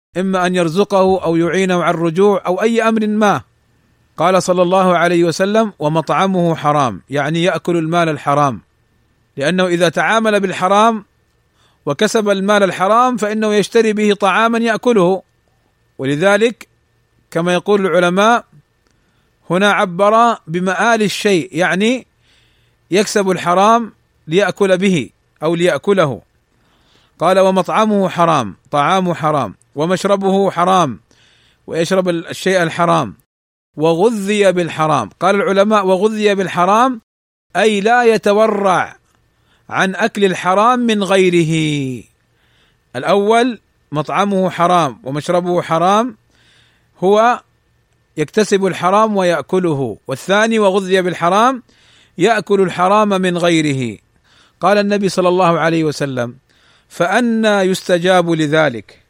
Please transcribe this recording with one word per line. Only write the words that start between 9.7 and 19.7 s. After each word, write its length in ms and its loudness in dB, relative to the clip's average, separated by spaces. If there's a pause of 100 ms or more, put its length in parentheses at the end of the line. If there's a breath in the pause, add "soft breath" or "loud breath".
تعامل 520 0
بالحرام 640 0 (800)
وكسب 420 -2
المال 340 0
الحرام 540 2
فإنه 380 -2
يشتري 380 2
به 220 2
طعاما 440 0
يأكله. 640 0 (760)
ولذلك 680 0 (640)
كما 240 -2
يقول 320 0
العلماء 580 2 (1080)
هنا 220 2